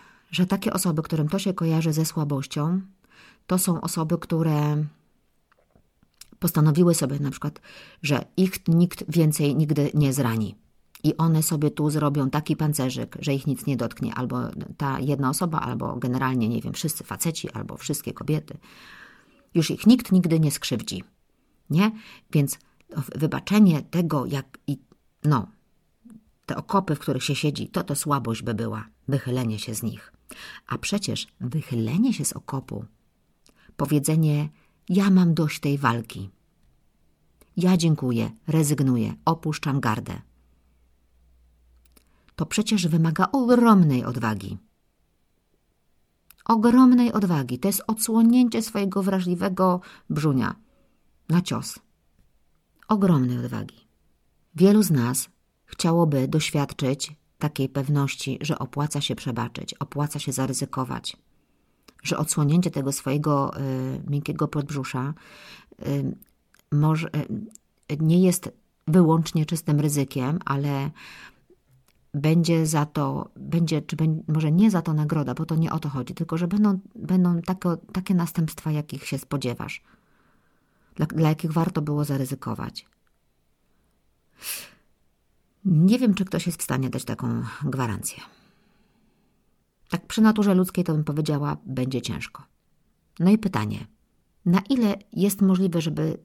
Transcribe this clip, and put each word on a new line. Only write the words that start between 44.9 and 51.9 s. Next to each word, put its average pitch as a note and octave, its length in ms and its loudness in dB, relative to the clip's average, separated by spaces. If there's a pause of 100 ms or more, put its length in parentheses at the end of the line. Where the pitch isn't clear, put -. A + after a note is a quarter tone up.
Ogromnej A#3+ 680 6
odwagi. D3+ 460 0
To F#3+ 80 0
jest G3+ 200 -2
odsłonięcie A3+ 720 4
swojego G3 420 -2
wrażliwego F#3 800 0 (280)
brzunia C#3+ 460 0 (760)
na E3+ 120 4
cios. - 380 -6 (1080)